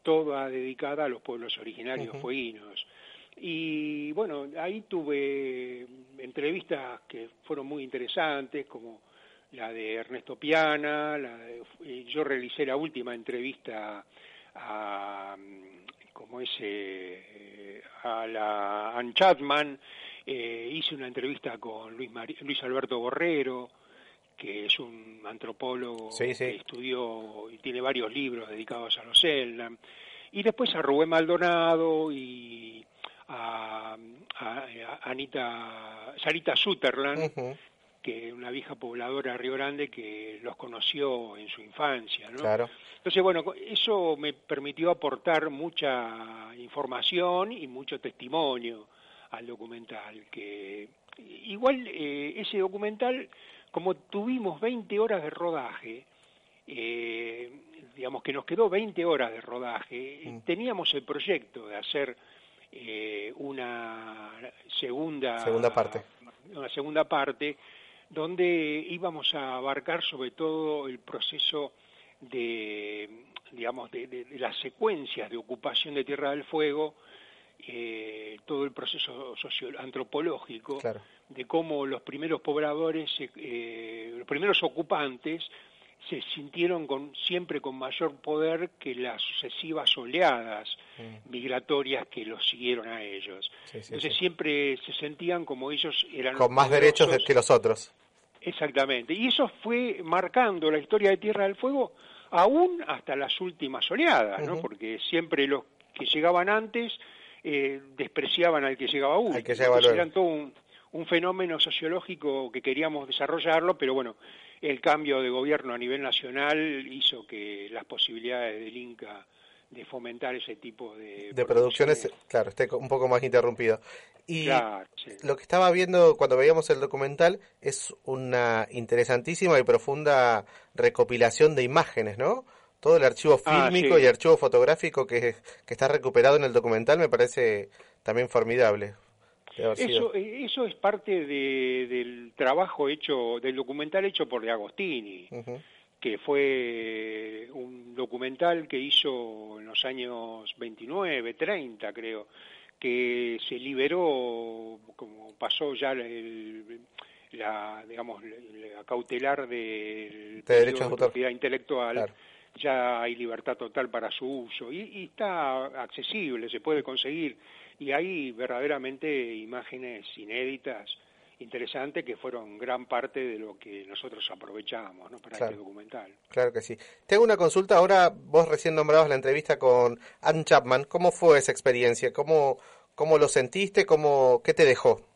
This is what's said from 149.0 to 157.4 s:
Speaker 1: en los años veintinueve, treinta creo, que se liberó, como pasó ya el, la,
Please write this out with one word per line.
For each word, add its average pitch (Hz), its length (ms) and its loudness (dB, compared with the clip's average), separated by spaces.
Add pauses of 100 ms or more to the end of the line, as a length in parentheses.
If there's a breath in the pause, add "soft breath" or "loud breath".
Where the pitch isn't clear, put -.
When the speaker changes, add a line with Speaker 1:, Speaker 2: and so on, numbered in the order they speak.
Speaker 1:
en 107 80 -16
los 113 180 -4
años 117 720 -8
veintinueve, 123 800 -6
treinta 127 580 -6
creo, 110 340 -10 (520 soft breath)
que 120 580 -2 (100)
se 123 120 -8
liberó, 123 1200 -2 (160)
como 110 420 -20
pasó 135 380 -6
ya 135 160 -2
el, 113 880 -10 (540 loud breath)
la, 107 540 -8